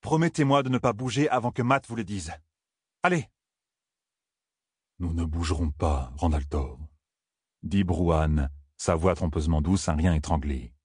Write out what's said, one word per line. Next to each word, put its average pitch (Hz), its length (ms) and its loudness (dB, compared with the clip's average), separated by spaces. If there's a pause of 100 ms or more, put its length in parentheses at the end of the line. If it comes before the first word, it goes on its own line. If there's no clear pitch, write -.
Promettez-moi 143 600 2
de 131 60 -4
ne 127 100 2
pas 123 140 2
bouger 127 360 -2
avant 123 240 0
que 127 100 -4
Matt 131 240 2
vous 117 100 -8
le 113 80 -4
dise. 87 280 -8 (720)
Allez ! 175 260 0 (1700)
Nous 87 140 -4
ne 82 120 -2
bougerons 80 460 -2
pas, 71 460 -2
Randaltor, 69 640 -2 (840)
dit 95 220 0
Brouhan, 78 640 2 (280)
sa - 180 0
voix 85 200 2
trompeusement 78 460 0
douce, 90 280 2
un 80 80 2
rien 82 180 4
étranglé. 71 600 -2 (100)